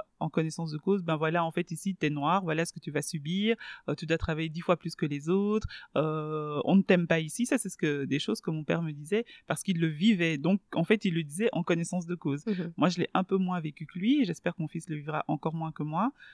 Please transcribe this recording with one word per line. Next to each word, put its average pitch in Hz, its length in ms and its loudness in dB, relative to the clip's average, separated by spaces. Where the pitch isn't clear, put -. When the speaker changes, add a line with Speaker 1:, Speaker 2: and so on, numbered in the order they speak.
Speaker 1:
en 160 100 -2
connaissance 160 400 -2
de 151 80 -6
cause, « 190 260 2
Ben 165 120 0
voilà, 160 280 2
en 165 80 -2
fait, 170 200 -4
ici, 185 240 -4
t'es 151 160 0
noir, 156 320 2
voilà 160 200 0
ce - 80 -4
que - 80 -16
tu 147 120 -10
vas 147 100 0
subir, 185 540 0
euh, 143 60 0
tu - 100 -8
dois 160 140 2
travailler 160 300 -2
dix 156 120 -6
fois 175 160 4
plus - 180 -8
que 160 120 -2
les 143 220 -4
autres, 208 380 2
euh, 151 680 -2
on 180 100 6
ne 196 80 8
t'aime 175 240 4
pas 165 120 2
ici. » 160 280 -2
Ça, 277 100 2
c'est - 120 -4
ce - 80 -10
que, 143 280 0
des 143 140 0
choses - 200 -2
que - 120 -4
mon 156 120 -4
père 170 200 0
me 156 80 -4
disait, 151 340 -4
parce - 160 -2
qu'il 175 160 0
le 165 80 4
vivait. 165 500 4
Donc, 170 240 2
en 170 80 2
fait, 220 220 4
il 175 100 2
le 165 80 0
disait 165 300 -2
en 175 100 -2
connaissance 170 420 0
de 175 80 -6
cause. 147 320 -4
Speaker 2:
Mhm. 180 320 -2
Speaker 1:
Moi, 165 120 4
je 175 100 -2
l'ai - 160 0
un 185 80 4
peu 190 140 0
moins 180 220 0
vécu 151 280 -8
que - 100 -16
lui, 247 240 4
et 226 40 4
j'espère 170 300 -2
que - 60 -8
mon 156 60 -2
fils - 220 -8
le 160 80 -4
vivra 151 300 -4
encore 156 280 -2
moins 160 160 -4
que - 100 -10
moi, 165 300 0